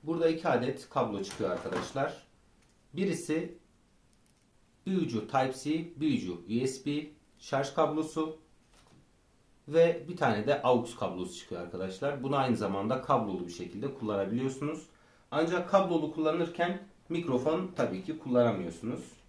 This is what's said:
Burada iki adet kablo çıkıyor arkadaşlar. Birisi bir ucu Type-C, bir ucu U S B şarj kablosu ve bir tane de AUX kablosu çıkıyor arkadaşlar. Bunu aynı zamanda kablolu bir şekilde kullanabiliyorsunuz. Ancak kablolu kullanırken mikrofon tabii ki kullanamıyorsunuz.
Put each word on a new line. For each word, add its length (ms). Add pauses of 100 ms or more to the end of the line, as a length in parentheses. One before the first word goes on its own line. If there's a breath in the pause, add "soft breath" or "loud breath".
Burada 260
iki 180
adet 420
kablo 340
çıkıyor 260
arkadaşlar. 760 (680)
Birisi 640 (1300)
bir 120
ucu 300
Type-C, 680
bir 220
ucu 160
U 340
S 180
B 220 (320)
şarj 340
kablosu 680 (1300)
ve 400
bir 100
tane 300
de 160
AUX 320
kablosu 400
çıkıyor 260
arkadaşlar. 600
Bunu 140
aynı 200
zamanda 440
kablolu 460
bir 60
şekilde 400
kullanabiliyorsunuz. 960 (440 soft breath)
Ancak 380
kablolu 440
kullanırken 720 (220)
mikrofon 680
tabii 280
ki 160
kullanamıyorsunuz. 920 (180)